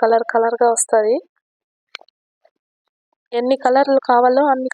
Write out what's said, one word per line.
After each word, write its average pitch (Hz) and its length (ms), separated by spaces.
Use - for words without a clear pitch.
కలర్ 226 320
కలర్గా 233 380
వస్తది. 226 440
ఎన్ని 247 220
కలర్లు 269 540
కావాలో 254 360
అన్ని 262 280